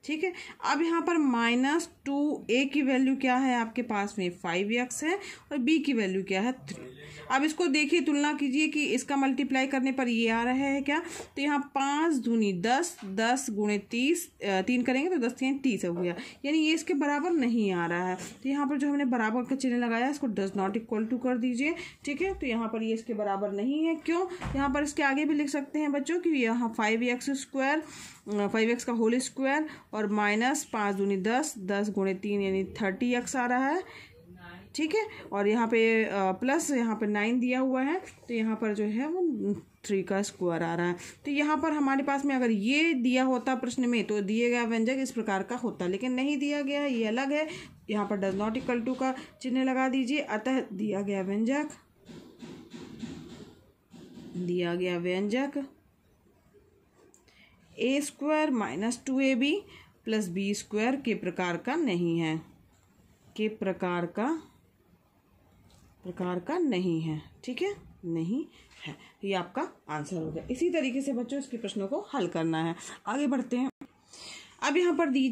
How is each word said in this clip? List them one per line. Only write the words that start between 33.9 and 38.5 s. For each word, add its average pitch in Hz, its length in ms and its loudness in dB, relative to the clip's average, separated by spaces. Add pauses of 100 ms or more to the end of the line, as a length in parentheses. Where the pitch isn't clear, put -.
ठीक 311 200 -2
है, 427 120 0 (260)
और 202 160 2
यहाँ 226 200 4
पे, 226 360 6
अ, - 80 -4
प्लस 202 580 2
यहाँ 233 260 2
पे 220 100 -2
नाइन 214 340 2
दिया 254 200 2
हुआ 262 220 2
है, 339 200 0 (260)
तो 240 60 -4
यहाँ 220 220 0